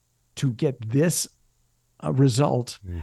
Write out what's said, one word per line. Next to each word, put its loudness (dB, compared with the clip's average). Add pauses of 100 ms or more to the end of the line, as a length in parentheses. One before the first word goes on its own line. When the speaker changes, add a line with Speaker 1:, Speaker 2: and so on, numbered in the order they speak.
(360)
Speaker 1:
to -2
get -2 (100)
this, 2 (720)
uh, -4
result, 2
Speaker 2:
Mm-hmm. -8